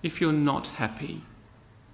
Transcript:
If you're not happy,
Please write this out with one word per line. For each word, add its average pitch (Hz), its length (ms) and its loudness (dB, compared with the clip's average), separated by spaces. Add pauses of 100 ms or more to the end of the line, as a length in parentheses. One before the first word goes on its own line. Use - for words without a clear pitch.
If 160 160 -4
you're 160 140 4
not 147 340 2
happy, - 560 -4 (720)